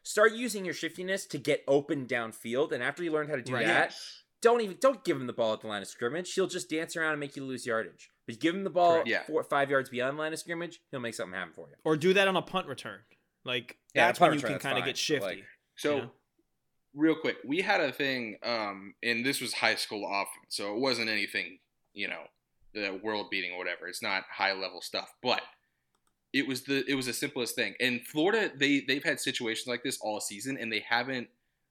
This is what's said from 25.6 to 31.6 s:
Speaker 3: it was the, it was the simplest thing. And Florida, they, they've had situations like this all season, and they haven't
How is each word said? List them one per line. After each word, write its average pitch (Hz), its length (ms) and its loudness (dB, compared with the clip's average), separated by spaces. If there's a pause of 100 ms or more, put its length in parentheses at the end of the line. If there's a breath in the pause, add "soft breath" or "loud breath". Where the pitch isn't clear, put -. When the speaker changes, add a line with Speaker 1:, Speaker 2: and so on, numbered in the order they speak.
Speaker 3:
it 135 140 2
was 127 160 -4
the, 135 260 0
it 143 60 0
was 127 120 -2
the 117 60 -2
simplest 131 420 -4
thing. 104 240 -2
And 123 280 0
Florida, 185 480 2
they, 139 260 2
they've 135 220 -2
had 147 160 0
situations 117 480 -2
like 120 160 -4
this - 160 -4
all 104 220 -4
season, 123 360 -6
and 113 140 -6
they 104 80 0
haven't 123 500 -2 (420)